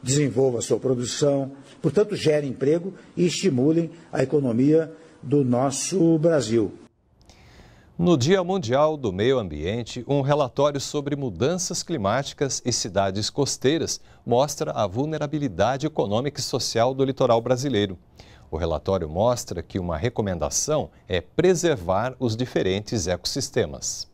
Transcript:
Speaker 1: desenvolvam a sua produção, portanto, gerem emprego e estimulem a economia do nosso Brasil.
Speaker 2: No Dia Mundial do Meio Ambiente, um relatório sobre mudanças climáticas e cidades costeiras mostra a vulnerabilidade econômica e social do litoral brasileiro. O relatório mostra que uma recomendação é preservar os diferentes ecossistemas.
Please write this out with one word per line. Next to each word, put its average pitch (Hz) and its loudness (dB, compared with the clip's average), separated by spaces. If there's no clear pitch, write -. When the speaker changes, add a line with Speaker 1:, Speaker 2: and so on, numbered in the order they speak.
Speaker 1:
desenvolvam 131 2
a 104 -4
sua 113 0
produção, 131 0
portanto, 202 2
gerem 147 0
emprego 165 0
e 175 2
estimulem 160 2
a 131 0
economia 143 2
do 143 2
nosso 139 2
Brasil. 117 2
Speaker 2:
No 170 4
Dia 170 4
Mundial 156 0
do 131 -2
Meio 117 2
Ambiente, 98 -6
um 143 0
relatório 143 0
sobre 143 -4
mudanças 139 -4
climáticas 131 -2
e 123 -2
cidades 98 -2
costeiras 139 -2
mostra 143 0
a 113 0
vulnerabilidade 139 -2
econômica 127 -2
e - -6
social 120 0
do 135 0
litoral 127 4
brasileiro. 120 0
O 80 -6
relatório 82 -2
mostra 95 0
que - -8
uma 87 -4
recomendação 95 -2
é 90 0
preservar 131 0
os 113 -2
diferentes 107 -2
ecossistemas. - -4